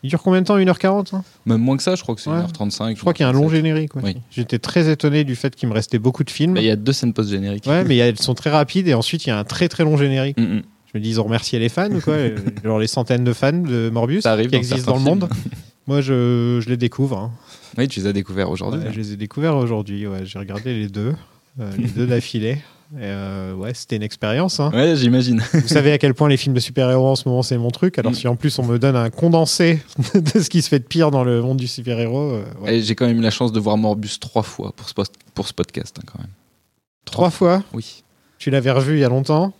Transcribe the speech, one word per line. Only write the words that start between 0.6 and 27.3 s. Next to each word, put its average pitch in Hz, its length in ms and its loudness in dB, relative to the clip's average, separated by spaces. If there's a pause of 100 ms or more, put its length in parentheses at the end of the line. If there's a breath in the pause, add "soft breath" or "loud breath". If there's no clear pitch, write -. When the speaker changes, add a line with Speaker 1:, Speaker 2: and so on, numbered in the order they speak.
Speaker 1:
heure 180 100 2
quarante, 190 340 0
hein ? 190 120 -6 (200)
Speaker 2:
Même 113 160 2
moins 131 160 2
que 131 60 -4
ça, 185 140 0
je - 60 -8
crois 117 120 -4
que 104 60 -14
c'est 151 100 -8
Speaker 1:
Ouais. 160 60 0
Speaker 2:
une 170 60 -2
heure 175 100 -4
trente-cinq, 110 440 -4
Speaker 1:
Je - 40 -16
crois 180 120 2
qu'il 156 120 2
y - 20 4
a - 20 4
un 127 40 2
long 135 100 4
Speaker 2:
trente-sept. 160 140 2
Speaker 1:
générique 156 400 0
aussi. 135 100 -6
Speaker 2:
Oui. 139 100 -2 (140)
Speaker 1:
J'étais 120 300 -4
très 165 300 2
étonné 151 340 2
du 131 100 -2
fait 131 220 -4
qu'il 127 120 -2
me 107 60 -2
restait 113 240 0
beaucoup 123 240 0
de - 80 -4
films. 170 240 0
Speaker 2:
Bah, 185 60 2
il 110 60 2
y 110 40 4
a 107 60 2
deux 110 160 0
scènes 123 200 0
post-génériques. 101 540 -4
Speaker 1:
Ouais, 160 180 2
mais 151 120 4
elles 120 220 4
sont - 160 0
très - 160 -4
rapides 156 360 2
et 151 80 4
ensuite 120 320 -2
il 135 40 -2
y - 20 2
a 104 60 0
un 104 60 -2
très 175 240 -2
très - 160 -2
long 156 120 2
générique. 139 420 0
Speaker 2:
Mm, 117 40 4 (160)
mm. - 40 -6 (300)
Speaker 1:
Je 110 60 -6
me 104 40 -4
dis, 110 80 -4
ils 110 100 0
ont 107 40 2
remercié 113 340 -2
les 113 100 0
fans 190 220 -2
ou 185 100 -2
quoi ? 151 160 0 (240)
Speaker 2:
<laughs> 104 240 -8
Speaker 1:
Genre 110 140 0
les 110 80 0
centaines 123 380 0
de 120 80 2
fans 135 200 2
de 127 400 -2
Morbius 120 300 0
Speaker 2:
Ça 113 100 4
arrive 110 140 2
Speaker 1:
qui 127 60 0
Speaker 2:
dans 131 60 4
Speaker 1:
existent 123 180 -2 (160)
Speaker 2:
certains - 0 -
Speaker 1:
dans 127 60 2 (160)
le 196 60 0
monde. 175 120 -2
Speaker 2:
films. - 220 -8 (140)
<laughs> - 200 -20
Speaker 1:
Moi, 139 120 0
je, 123 640 0
je 107 60 -6
les 123 80 0
découvre, 123 420 -2
hein. 110 140 -8 (440 loud breath)
Speaker 2:
Oui, 135 120 0
tu 123 120 -6
les 95 60 -2
as 101 60 0
découverts 95 380 -2
aujourd'hui, 92 300 -4
Speaker 1:
Ouais, 151 80 -6
Speaker 2:
hein. 107 40 -6
Speaker 1:
je 107 60 -8
les 104 140 -8
ai 104 40 -10
découverts 143 400 -2
aujourd'hui, 104 500 -4
ouais. 95 180 -8
J'ai 92 140 -14
regardé 104 360 -8
les 107 140 -4
deux, 104 260 -4 (460 loud breath)
euh, 104 160 -8
les 117 120 -4
deux 117 180 -4
Speaker 2:
<laughs> - 0 -
Speaker 1:
d'affilée. 120 520 -2 (360 soft breath)
Et, 135 80 -12
euh, 98 520 -8
ouais, 101 200 -8
c'était - 220 -8
une 104 60 -4
expérience, 120 580 -2
hein. 147 120 2
Speaker 2:
Ouais, 151 240 4
j'imagine. 123 520 4
<laughs> - 40 -8
Speaker 1:
Vous 135 160 4
savez 147 240 6
à 147 60 4
quel 135 160 4
point 151 140 2
les 139 100 4
films 135 160 0
de 123 60 2
super-héros 127 480 2
en 135 80 4
ce - 120 -4
moment, 123 140 2